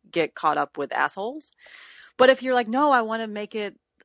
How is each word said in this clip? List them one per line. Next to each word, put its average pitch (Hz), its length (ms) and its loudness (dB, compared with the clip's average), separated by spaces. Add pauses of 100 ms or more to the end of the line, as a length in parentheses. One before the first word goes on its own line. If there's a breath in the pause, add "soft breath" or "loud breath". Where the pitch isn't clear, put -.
(100)
get 160 240 -2
caught 147 240 -2
up 147 180 -4
with 143 160 -8
assholes. 214 600 -4 (640 loud breath)
But 254 120 8
if 254 120 4
you're 254 120 0
like, 240 140 0
"No, 277 220 2
I 254 120 4
wanna 226 240 -6
make 208 280 -10
it 208 220 -8 (280)